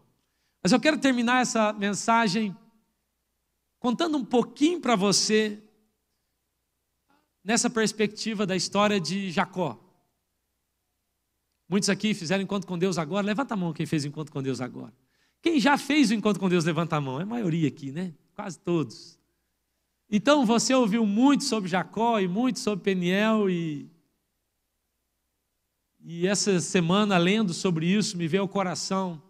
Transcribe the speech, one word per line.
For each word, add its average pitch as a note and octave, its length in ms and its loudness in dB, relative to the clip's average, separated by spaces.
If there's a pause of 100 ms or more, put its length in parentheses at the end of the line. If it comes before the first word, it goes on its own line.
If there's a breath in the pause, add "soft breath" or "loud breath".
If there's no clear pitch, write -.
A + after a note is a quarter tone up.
(640)
Mas F#3 80 2
eu B3 80 6
quero D4+ 180 2
terminar B3 440 2
essa A3+ 320 0
mensagem G#3+ 840 0 (1200)
contando D4+ 360 -2
um B3+ 80 -2
pouquinho D4 560 0
para A#3+ 140 2
você G#3 680 2 (1800)
nessa A3+ 260 0
perspectiva G#3+ 800 -2
da F#3 80 -2
história G3+ 460 0
de F#3 320 -6
Jacó. E3+ 480 -2 (1900)
Muitos F#3+ 200 0
aqui G3+ 260 0
fizeram F#3+ 300 -4
encontro F#3+ 240 -6
com F3+ 100 -6
Deus F3+ 200 0
agora. F3+ 280 -4
Levanta A3 280 -4
a - 20 -4
mão F3 160 -2
quem F3+ 140 -4
fez D#3 180 -2
encontro D3 280 -10
com C#3+ 80 -6
Deus C3 200 -4
agora. B2 320 -12 (500)
Quem E4 160 2
já C4 180 4
fez C#4 340 2
o A#3 40 2
encontro G#3 240 0
com F#3+ 100 0
Deus, F3+ 160 2
levanta E3 320 -2
a D3+ 40 0
mão. C3 180 -4
É F3 60 -6
a - 20 -8
maioria F3+ 400 -2
aqui, C3+ 240 -6
né? E3+ 240 -8 (200)
Quase G3+ 240 -12
todos. D#3 600 -4 (920)
Então, C4+ 380 2
você A#3 280 2
ouviu A#3 320 4
muito C4 380 4
sobre G#3+ 240 -2
Jacó G#3 500 0
e F#3+ 80 0
muito A3 320 -2
sobre G#3 240 -4
Peniel G3 680 2
e, E3 400 -4 (2000)
e E3+ 260 -4
essa G3 320 2
semana, F#3+ 580 2
lendo F3+ 380 2
sobre E3 320 -2
isso, G3 300 0
me E3+ 100 -4
veio F3+ 160 0
ao F#3 60 -4
coração F#3 800 -4